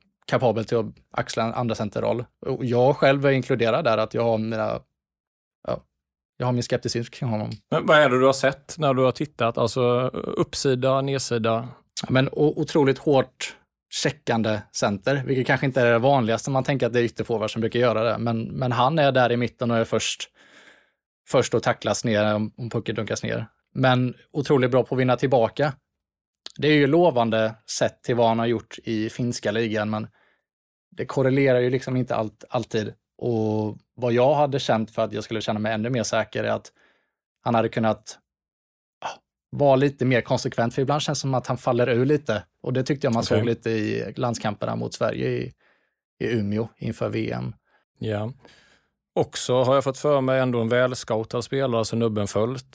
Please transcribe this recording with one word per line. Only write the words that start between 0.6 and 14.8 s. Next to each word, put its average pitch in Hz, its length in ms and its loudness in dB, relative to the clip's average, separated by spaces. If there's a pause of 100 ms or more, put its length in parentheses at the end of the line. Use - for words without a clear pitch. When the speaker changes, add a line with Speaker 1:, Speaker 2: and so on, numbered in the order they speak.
Speaker 1:
till 117 120 -2
att 110 100 -2 (260)
axla 120 320 -4
en 113 100 -4
andra 117 200 -2
centerroll. 110 500 -4 (220)
Och 131 180 -4
jag 123 320 4
själv 139 300 2
är 139 40 6
inkluderad 117 540 0
där, 110 140 2
att 110 160 -2
jag 117 80 0
har 113 160 2
mina, 110 400 -4 (920)
ja, - 120 -4 (560)
jag 123 100 -4
har 127 60 0
min 120 100 0
skepticism 123 480 -4
kring - 180 -6
honom. 110 220 -4 (200)
Speaker 2:
Men 156 160 0
vad 156 120 8
är 147 100 6
det 127 100 4
du 131 80 6
har 135 60 6
sett 135 460 -2
när 139 160 2
du 131 80 2
har 127 100 4
tittat? 117 460 -4
Alltså 120 240 0 (540)
uppsida, 131 640 0
nedsida? 120 680 -2 (340)
Speaker 1:
Ja, - 80 -10
men 131 180 4
o-, 151 320 0
otroligt 139 380 2
hårt - 580 0 (380)
checkande 110 640 -2 (120)
center, 127 540 -2